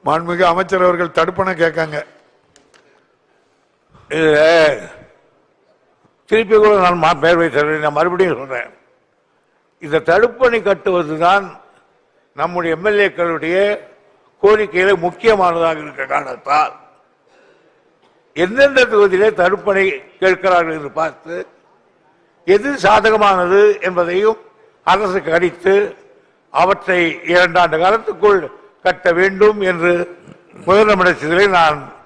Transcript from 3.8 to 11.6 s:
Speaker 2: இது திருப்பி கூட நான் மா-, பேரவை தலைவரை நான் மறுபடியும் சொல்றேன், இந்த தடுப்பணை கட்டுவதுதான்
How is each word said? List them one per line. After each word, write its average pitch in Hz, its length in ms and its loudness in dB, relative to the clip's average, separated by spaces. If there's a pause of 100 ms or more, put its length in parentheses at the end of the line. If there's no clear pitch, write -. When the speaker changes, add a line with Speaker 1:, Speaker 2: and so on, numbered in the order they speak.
Speaker 2:
இது 156 160 2 (2000)
திருப்பி 214 260 2
கூட 214 180 6 (100)
நான் 175 200 0
மா-, 160 200 2
பேரவை 170 300 2
தலைவரை 151 320 0
நான் 147 120 -2
மறுபடியும் 175 420 0
சொல்றேன், 131 300 -10 (1160)
இந்த 151 120 -2 (120)
தடுப்பணை 233 580 2
கட்டுவதுதான் 180 760 0 (960)